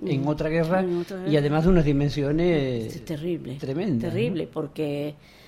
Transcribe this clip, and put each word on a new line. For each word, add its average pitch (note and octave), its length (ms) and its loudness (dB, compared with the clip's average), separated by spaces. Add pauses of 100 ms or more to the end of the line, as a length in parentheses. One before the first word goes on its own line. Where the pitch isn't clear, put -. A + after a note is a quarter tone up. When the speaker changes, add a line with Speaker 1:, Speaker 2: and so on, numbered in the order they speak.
Speaker 1:
en C#3 180 0
Speaker 2:
Mm, C#3 60 0
Speaker 1:
otra D3+ 200 0
guerra E3 320 2
Speaker 2:
en F3 220 0
otra F#3 160 -8
Speaker 1:
y F#3 80 -8
Speaker 2:
guerra. D3+ 120 4
Speaker 1:
además D3 260 2
de F#3 60 6
unas F#3 140 6
dimensiones C#3+ 1120 0
Speaker 2:
Es B2 80 -12
terrible, D3+ 560 -6
Speaker 1:
tremendas, C#3 420 -2
¿no? F3 80 -2
Speaker 2:
terrible, F3+ 420 -2
porque D3 600 -4 (340)